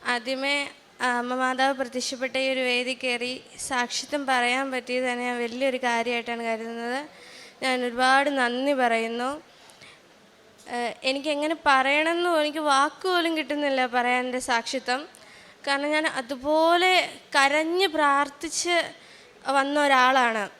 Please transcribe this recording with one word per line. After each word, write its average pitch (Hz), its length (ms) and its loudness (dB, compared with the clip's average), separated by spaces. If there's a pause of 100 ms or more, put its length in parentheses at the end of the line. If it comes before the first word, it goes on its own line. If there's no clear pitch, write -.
(120)
ആദ്യമേ, 262 440 -2 (480)
ആ, - 20 2 (140)
അമ്മ 247 220 -4
മാതാവ് 262 380 2
പ്രത്യക്ഷപ്പെട്ട 254 540 -6 (100)
ഈ - 100 0
ഒരു 262 160 0
വേദി 247 320 -2
കയറി 247 300 -4 (360)
സാക്ഷിത്വം 254 640 -2
പറയാൻ 254 420 2
പറ്റിയത് 247 360 -4
തന്നെ 247 200 -4
ഞാൻ 247 160 -4
വലിയൊരു 247 420 -2
കാര്യമായിട്ടാണ് 233 640 -2
കരുതുന്നത്. 233 520 -6 (640)
ഞാൻ 254 120 0 (120)
ഒരുപാട് 262 420 4 (120)
നന്ദി 254 420 0
പറയുന്നു. 233 480 0 (1500)
ഏഹ്, 240 160 -4 (160)
എനിക്കെങ്ങനെ 285 480 -2 (120)
പറയണമെന്ന് 302 600 2 (120)
എനിക്ക് 302 200 -2 (100)
വാക്ക് 285 400 0
പോലും 339 260 2
കിട്ടുന്നില്ല 285 420 0 (160)
പറയാൻ 247 300 2
എൻ്റെ 254 240 -4
സാക്ഷിത്വം. 247 500 -2 (680)
കാരണം 285 300 0
ഞാൻ 311 100 0 (140)
അതുപോലെ 311 720 2 (440)
കരഞ്ഞ് 320 600 2
പ്രാർത്ഥിച്ച് 294 800 0 (800)
വന്ന 277 200 2 (100)
ഒരാളാണ്. 254 580 4 (160)